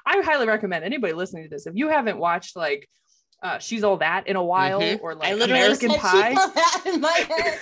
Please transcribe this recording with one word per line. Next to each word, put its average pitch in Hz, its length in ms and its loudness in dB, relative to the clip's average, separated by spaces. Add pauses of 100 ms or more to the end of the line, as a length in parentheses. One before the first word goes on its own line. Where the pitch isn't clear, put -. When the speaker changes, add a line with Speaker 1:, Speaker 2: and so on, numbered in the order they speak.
Speaker 1:
I 381 160 2
highly 294 240 2
recommend 196 380 -2
anybody 214 280 -4
listening 175 300 -8
to 156 60 -18
this, 147 180 -12
if 165 80 -12
you 277 140 -2
haven't 254 300 0
watched, 170 360 -2
like, 147 340 -4 (540)
uh, 180 160 -6
She's 226 240 -6
All 202 140 4
That 165 320 -2
in 190 80 0
a 180 80 0
while, 190 360 2
Speaker 2:
Mm-hmm. 208 220 -2
Speaker 1:
or, 170 80 -8
Speaker 2:
I 160 40 -8
Speaker 1:
like, 185 220 -2
Speaker 2:
literally 247 260 2
Speaker 1:
American 240 280 2
Speaker 2:
said - 80 0
Speaker 1:
Pie. 202 320 4
Speaker 2:
She's 269 80 2
All 381 120 4
That 339 360 2
in 349 140 -2
my 302 100 2
head. 640 500 -2